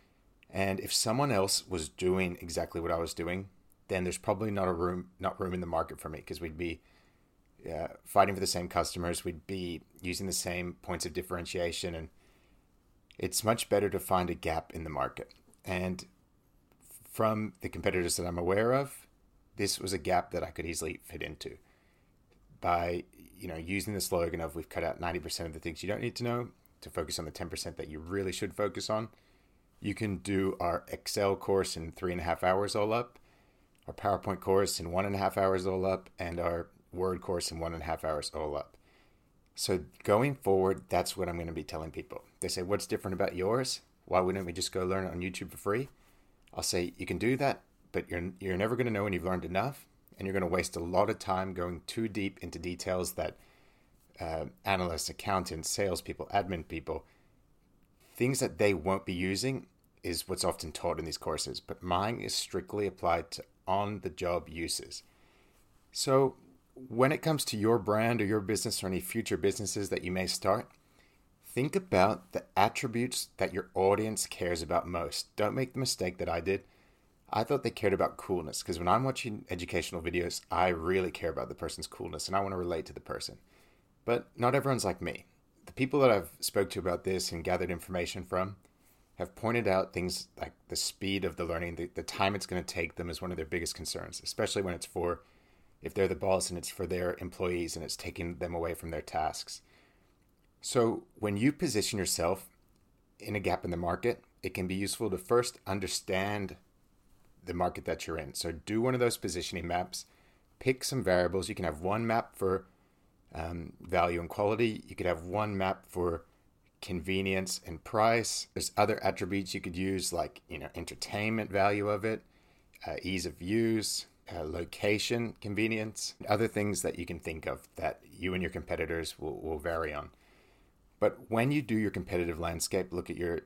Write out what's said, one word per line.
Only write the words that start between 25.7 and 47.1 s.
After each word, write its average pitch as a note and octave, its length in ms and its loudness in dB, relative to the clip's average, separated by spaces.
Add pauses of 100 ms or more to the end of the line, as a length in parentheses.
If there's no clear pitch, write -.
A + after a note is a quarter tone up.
you F2+ 60 -4
don't G#2+ 100 -2
need A#2+ 160 -4
to B2 80 -6
know A#2+ 280 -2 (280)
to - 100 -16
focus - 300 -4
on E2 60 -6
the D#2 60 -10
ten E2+ 180 -8
percent D#2+ 280 -8
that D2+ 120 -8
you D2+ 100 -10
really F#2 320 -2
should F#2 240 -6
focus G2 340 -2
on." A2 200 0 (720)
You G2+ 120 -2
can G2+ 240 -2
do F#2+ 420 2
our F2 280 0
Excel - 480 2
course F#2+ 400 2
in E2 160 -6
three F2+ 220 -2
and F2 80 -2
a - 20 -4
half E2 220 0
hours F#2+ 300 4
all G#2+ 180 2
up, A#2+ 260 -2 (680)
our - 60 -10
PowerPoint G2 460 0
course G2 400 4
in E2+ 120 -6
one F#2 140 2
and G2+ 100 0
a G2 40 2
half F#2+ 180 2
hours F#2+ 300 4
all F#2 180 2
up, F#2+ 320 0
and F2 220 -4
our E2+ 300 0 (240)
Word F2+ 280 0
course F2 300 -2
in E2 80 -6
one E2 140 -2
and D#2+ 100 -8
a - 20 -8
half E2 200 -2
hours D2+ 280 -2
all D#2 220 -2
up. - 220 -8 (800)
So F2+ 300 0 (180)
going B2+ 320 6
forward, F#2+ 520 4
that's - 300 2
what F#2 100 0
I'm E2+ 100 -2
gonna E2 140 -4
be D#2+ 120 -4
telling D#2+ 280 -6
people. - 320 -10 (160)
They F#2 80 -4
say, F#2 140 -4
"What's G2 260 0
different F#2+ 280 -2
about F#2 200 0
yours? A2 460 2 (240)
Why F2+ 160 4
wouldn't F#2+ 240 2
we F2 80 -4
just F2+ 180 -4
go F#2 140 0
learn F#2+ 200 0
it E2+ 60 -4
on F2 100 -4
YouTube F#2 300 -6
for - 60 -16
free?" A#2+ 320 -2 (640)
I'll E2+ 100 -6
say, F2+ 340 0
"You F#2 80 -6
can F2+ 120 -2